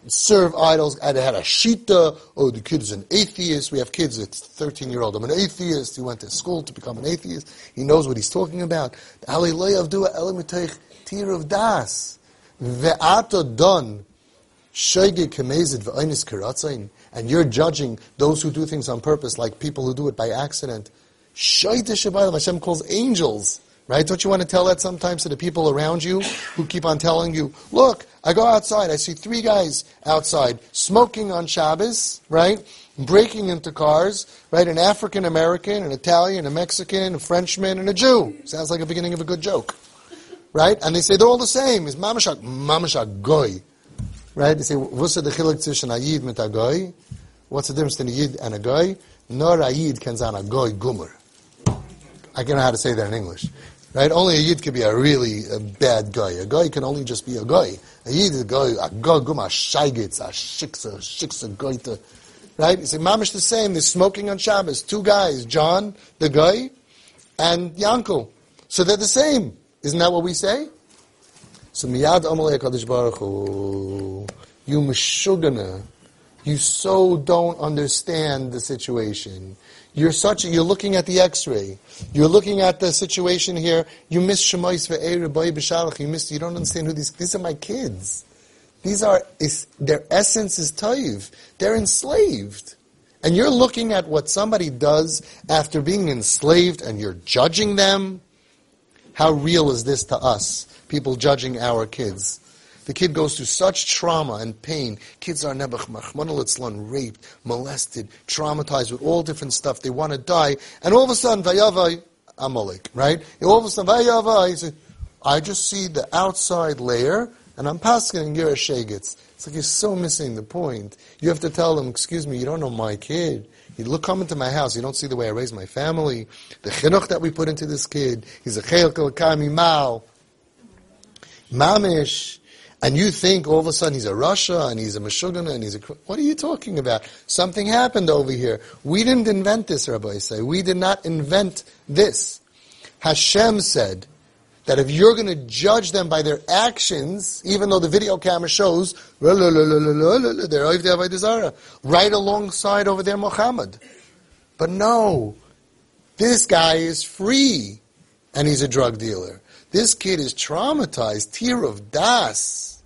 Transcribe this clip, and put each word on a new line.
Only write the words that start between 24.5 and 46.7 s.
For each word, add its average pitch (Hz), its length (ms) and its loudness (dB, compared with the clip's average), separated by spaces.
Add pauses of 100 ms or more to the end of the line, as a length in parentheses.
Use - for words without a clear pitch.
that 180 140 2
sometimes 180 440 -4
to 170 40 -6
the 143 80 -4
people 165 320 0
around 156 360 0
you 185 160 0 (340)
who 165 100 -2
keep 160 200 -6
on 156 160 2
telling 165 340 0
you, 147 180 -2 (200)
"Look, - 340 4 (160)
I 170 120 2
go 226 120 4
outside, 214 420 2
I 151 60 0
see 151 200 -4
three 226 280 -6
guys 202 400 0 (240)
outside 151 540 2 (100)
smoking 220 640 0
on 170 160 -4
Shabbos, 175 800 -2
right? 175 360 4 (320)
Breaking 190 520 4
into 165 240 -6
cars, 160 540 2 (260)
right? 170 160 6
An 160 100 0
African 196 460 2
American, 170 580 0
an 151 80 -6
Italian, 170 560 2
a 139 40 -4
Mexican, 180 640 -4
a - 20 -6
Frenchman, 185 600 -2
and 190 80 -2
a 202 40 0
Jew." 214 400 4 (120)
Sounds 156 260 -8
like 170 80 -2
the 160 80 -4
beginning 175 260 -4
of 170 80 -6
a 165 40 -6
good 170 160 -4
joke. 175 340 -4 (800)
Right? 170 320 4
And 160 100 0
they 175 60 2
say 196 160 4
they're 214 100 8
all 247 100 6
the 240 120 -2
same. 247 400 0
It's 131 80 -8
mamash 208 300 -2
ha-, 151 100 -2
mamash 139 580 -2
ha 123 120 0
goy. 104 540 0 (760)
Right? 151 200 4
They 147 60 -6
say, 143 140 -2
"Vusa 147 480 -2
de 143 80 -2
chilek 160 240 0
tzishen 139 340 -4
ayid 135 320 -2
mit 123 140 -8
ha 110 100 -2
goy?" 135 460 -2 (560)